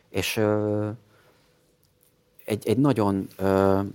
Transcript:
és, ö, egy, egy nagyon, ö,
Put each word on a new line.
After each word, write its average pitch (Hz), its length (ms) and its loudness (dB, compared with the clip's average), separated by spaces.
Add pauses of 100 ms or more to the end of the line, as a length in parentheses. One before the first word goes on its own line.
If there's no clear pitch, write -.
és, - 280 -6
ö, 104 520 0 (1600)
egy, 107 220 -6
egy 110 100 0
nagyon, 107 500 0 (100)
ö, 98 440 2 (140)